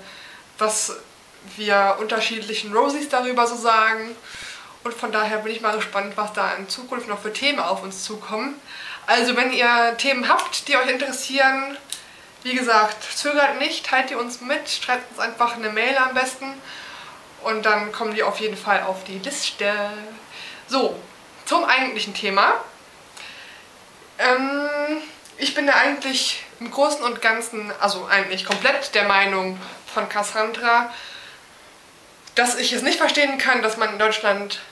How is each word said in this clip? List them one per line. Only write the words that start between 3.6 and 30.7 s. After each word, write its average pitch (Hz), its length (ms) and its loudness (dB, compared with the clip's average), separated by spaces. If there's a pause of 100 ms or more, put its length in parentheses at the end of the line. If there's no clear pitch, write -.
Und 233 120 -6
von 233 160 -6
daher 214 260 0
bin 214 160 -4
ich 226 80 -8
mal 214 140 0
gespannt, 202 400 -4
was 208 180 -4
da 190 220 0
in 190 120 -10
Zukunft 247 400 -8
noch 202 140 -6
für 214 100 -6
Themen 277 280 0
auf 185 240 -2
uns 190 200 -10
zukommen. 214 560 -6 (460)
Also 240 300 4
wenn 254 180 2
ihr 240 460 4
Themen 247 280 0
habt, - 400 2
die 285 80 4
euch 262 140 4
interessieren, 269 880 0 (640)
wie 254 140 -2
gesagt, 226 480 4
zögert 285 560 2
nicht, 320 260 -2
teilt 262 240 2
die 277 60 -6
uns 240 260 -6
mit, 294 260 -2
schreibt - 440 -2
uns - 80 -10
einfach 233 340 0
eine 226 160 -4
Mail 233 280 2
am 262 180 2
besten. 269 440 -2 (840)
Und 214 200 -2
dann 208 280 2
kommen 214 240 -4
die 220 80 2
auf - 160 0
jeden 214 180 -4
Fall 196 240 2
auf 185 220 -4
die 190 160 -10
Liste. 208 520 -4 (920)
So, 240 340 0 (460)
zum 330 180 2
eigentlichen 233 520 2
Thema. 208 400 4 (1600)
Ähm, 285 840 2 (380)
ich 277 160 -2
bin 285 140 0
da 277 60 6
eigentlich 269 720 2 (160)
im 233 120 -10
Großen 294 320 2
und 240 180 -2
Ganzen, 226 580 0
also 185 280 0
eigentlich 190 380 2
komplett 254 500 2
der 202 120 4
Meinung 196 520 2 (340)
von 202 160 -2
Cassandra, 226 840 0 (1400)